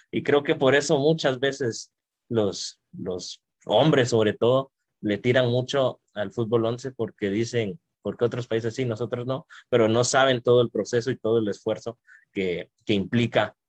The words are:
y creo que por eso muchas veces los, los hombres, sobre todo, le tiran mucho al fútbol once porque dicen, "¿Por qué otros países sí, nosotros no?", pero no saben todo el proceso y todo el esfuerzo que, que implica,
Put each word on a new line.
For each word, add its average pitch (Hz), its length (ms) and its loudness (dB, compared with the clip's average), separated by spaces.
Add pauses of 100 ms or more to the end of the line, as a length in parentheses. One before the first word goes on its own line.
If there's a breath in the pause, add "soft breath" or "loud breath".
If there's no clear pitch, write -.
(100)
y 110 120 -4
creo 143 200 4
que 156 120 -2
por 135 200 4
eso 147 240 2
muchas 143 420 0
veces 135 520 -4 (360)
los, 107 520 -2 (120)
los - 500 -10 (240)
hombres, 131 440 4
sobre 107 220 4
todo, 127 400 0 (280)
le 104 180 -2
tiran 123 300 2
mucho 127 520 -2 (140)
al 101 180 -6
fútbol 113 340 0
once 123 240 -6
porque 107 400 -6
dicen, 110 480 -4 (240)
"¿Por 98 140 -6
qué 120 80 0
otros 120 240 -4
países 113 260 -4
sí, 131 100 -4
nosotros 120 420 -6
no?", 131 200 -6 (220 loud breath)
pero 113 200 4
no 117 160 4
saben 131 380 2
todo 123 180 4
el 117 100 0
proceso 117 400 -2
y 104 60 -4
todo 113 220 0
el 107 100 -2
esfuerzo 110 500 -6 (340 soft breath)
que, 90 380 -4 (140)
que 107 100 0
implica, 110 600 0 (140)